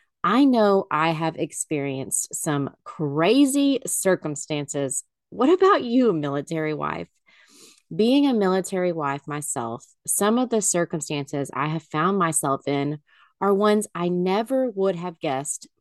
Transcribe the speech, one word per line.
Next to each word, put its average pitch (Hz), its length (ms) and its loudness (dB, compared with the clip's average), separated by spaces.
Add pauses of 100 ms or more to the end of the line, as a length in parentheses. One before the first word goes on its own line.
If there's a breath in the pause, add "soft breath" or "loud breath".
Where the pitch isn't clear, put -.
(220 soft breath)
I 226 220 4
know 208 460 4
I 160 220 0
have 160 240 -2
experienced 139 1000 -6
some 143 400 -2 (100)
crazy 262 1000 2
circumstances. 147 1160 -2 (280)
What 233 180 0
about 370 340 4
you, 240 300 4
military 151 600 -2
wife? 147 340 -6 (840 soft breath)
Being 254 320 4
a 262 80 2
military 185 580 0
wife 143 340 -4
myself, 127 600 -8 (200)
some 220 320 0
of 254 120 0
the 226 100 0
circumstances 147 920 -2
I 143 140 -2
have 156 160 -4
found 180 340 0
myself 156 500 0
in 143 300 -2 (440 soft breath)
are 196 120 4
ones 208 400 2
I 175 160 -2
never 220 580 0
would 190 280 0
have 175 220 -10
guessed 139 480 -6 (140)